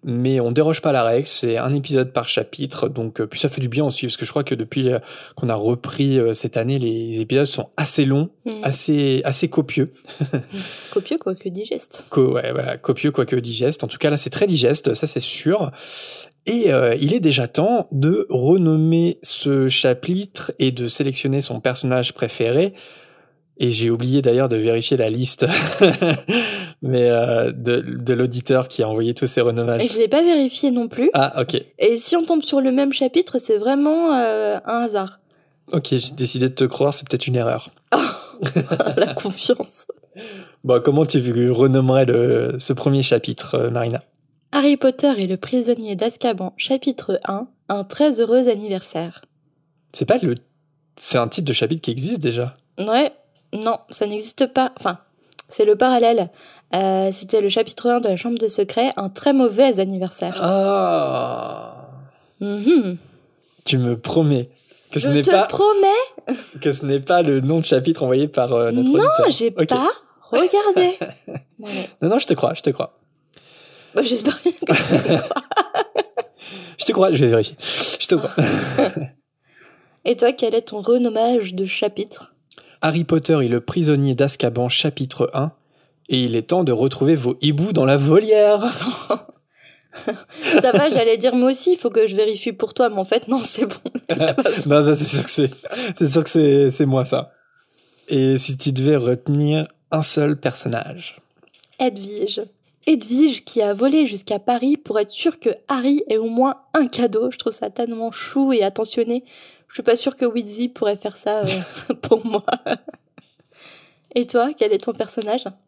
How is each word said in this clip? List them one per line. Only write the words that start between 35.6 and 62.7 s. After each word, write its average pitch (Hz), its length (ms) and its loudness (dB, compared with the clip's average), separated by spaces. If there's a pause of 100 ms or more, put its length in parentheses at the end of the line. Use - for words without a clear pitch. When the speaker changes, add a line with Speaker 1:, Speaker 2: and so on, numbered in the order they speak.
Speaker 1:
Ok, 165 200 -2
j'ai 127 240 -2
décidé 127 340 0
de 131 60 -8
te - 80 2
croire, 139 280 0
c'est - 160 -4
peut-être 123 200 -4
une 127 80 -2
erreur. 123 340 -2 (220)
Speaker 2:
<laughs> 156 1040 -2
La 185 160 2
confiance. - 720 -4 (800)
Speaker 1:
Bon, 123 200 4
comment 151 220 4
tu 151 140 0 (320)
renommerais 131 540 4
le, 120 520 2
ce 131 160 0
premier 139 300 0
chapitre, - 520 -2
euh, 123 140 0
Marina ? 117 320 -4 (520)
Speaker 2:
Harry 285 220 4
Potter 269 440 2
et 190 80 -2
le 185 100 -2
prisonnier 226 580 -2
d'Azkaban, 214 600 -4
chapitre 262 680 -2
un, 202 220 -6 (220)
un 202 140 -4
très 262 360 0
heureux 240 300 4
anniversaire. 190 720 -4 (720)
Speaker 1:
C'est - 120 -2
pas 202 140 4
le, 147 140 0 (640)
c'est - 220 -2
un 117 80 0
titre 151 200 -4
de 127 60 -2
chapitre 156 280 -2
qui 131 100 -4
existe 160 300 -4
déjà ? 123 360 -4 (220)
Speaker 2:
Ouais, 220 320 0 (420)
non, 220 240 -2 (120)
ça - 180 -4
n'existe 214 400 -2
pas. 262 300 0
Enfin, 180 200 -6 (500)
c'est - 180 0
le 208 120 6
parallèle. 233 520 4 (440)
Euh, 190 380 0
c'était 196 300 -2
le 202 80 0
chapitre 226 400 -2
un 240 100 2
de 233 100 -2
la 185 80 2
Chambre 240 200 -4
des 220 120 -2
Secrets, 226 480 0
un 196 120 -6
très 277 240 0
mauvais 240 480 4
anniversaire. 185 600 -4
Speaker 1:
Ah. 143 1500 -2 (500)
Speaker 2:
Mhm. 202 580 0 (680)